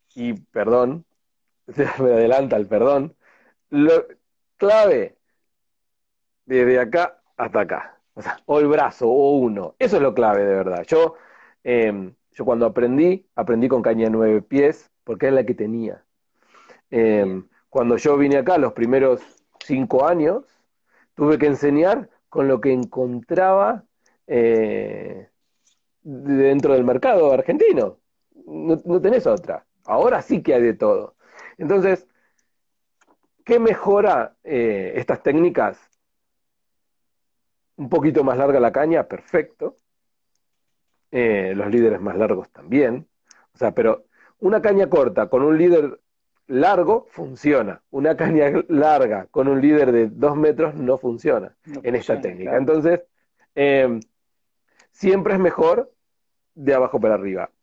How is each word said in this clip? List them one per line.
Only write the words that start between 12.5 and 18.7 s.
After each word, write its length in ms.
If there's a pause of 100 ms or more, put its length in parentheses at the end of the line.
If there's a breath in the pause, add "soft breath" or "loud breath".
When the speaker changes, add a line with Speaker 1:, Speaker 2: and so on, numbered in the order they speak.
Speaker 1:
aprendí, 680
aprendí 320
con 140
caña 240
de 60
nueve 300
pies, 500 (120)
porque 240
es 60
la 120
que 100
tenía. 480 (880 soft breath)
Em, 520
Speaker 2:
Bien. 60 (200)
Speaker 1:
cuando 280
yo 200
vine 200
acá, 220
los 140